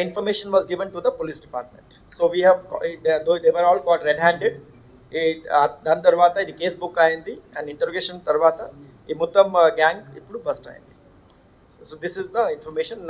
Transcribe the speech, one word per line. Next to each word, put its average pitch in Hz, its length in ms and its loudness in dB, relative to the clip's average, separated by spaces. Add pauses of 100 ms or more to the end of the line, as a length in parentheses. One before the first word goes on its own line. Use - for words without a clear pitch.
information 202 500 -6
was 190 160 2
given 185 220 -8
to 175 120 -10
the 254 140 -2
police 160 260 -10
department. - 420 -14 (280)
So 175 60 -2 (120)
we 180 140 0
have, 185 180 4
co-, - 220 -8
eh, 165 160 -12
they, 160 400 0
they 160 120 6
were 175 120 2
all 190 180 2
caught 165 240 2
red-handed. 170 440 0 (640)
Eh, 160 140 0 (240)
uh, 143 100 4 (180)
దాని 165 220 0
తర్వాత 175 360 6
ఇది 156 160 -8
కేసు - 220 -4
బుక్ 175 240 -6
అయింది 165 280 -2 (240)
and 147 140 -8
interrogation 165 440 -6 (120)
తర్వాత 160 320 2 (520)
ఈ 156 100 -6
మొత్తం, 196 260 4 (140)
uh, 160 80 8 (100)
gang 165 180 2 (220)
ఇప్పుడు - 260 -16
బస్ట్ 143 260 -6
అయింది. - 220 -20 (960)
So 156 140 -20
this 175 180 -8
is 185 140 -8
the 233 80 2 (120)
information 160 440 -8 (100)